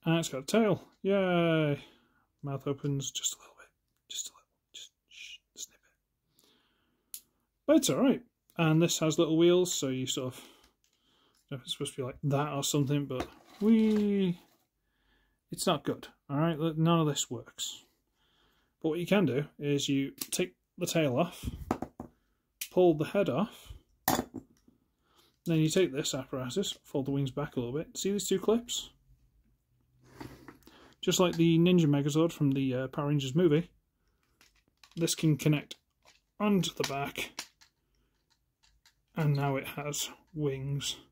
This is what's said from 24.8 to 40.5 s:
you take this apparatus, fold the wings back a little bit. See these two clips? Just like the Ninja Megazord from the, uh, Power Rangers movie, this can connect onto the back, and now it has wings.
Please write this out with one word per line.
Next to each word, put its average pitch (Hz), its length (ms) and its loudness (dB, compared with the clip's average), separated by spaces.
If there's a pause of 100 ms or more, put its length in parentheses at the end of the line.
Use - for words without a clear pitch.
you 156 120 4
take 170 220 2
this 135 220 -6
apparatus, 143 680 -6
fold 135 240 -4
the 143 40 -2
wings 139 200 -2
back 143 240 -6
a - 40 -4
little 120 160 -6
bit. 160 220 -8
See 190 140 -2
these 202 160 -2
two 190 120 0
clips? - 520 -2 (2000)
Just 180 180 0
like 175 160 4
the 165 240 4
Ninja 175 260 6
Megazord 147 460 2
from 143 200 0
the, 135 220 0
uh, 131 140 -4
Power 143 200 -4
Rangers 139 280 -2
movie, 165 340 4 (1300)
this 165 200 0
can 156 200 2
connect 151 400 0 (640)
onto 202 340 0
the - 140 -4
back, 139 440 -8 (1900)
and 147 180 2
now 139 220 -2
it 135 100 -8
has 147 420 -8 (240)
wings. 139 600 -6 (160)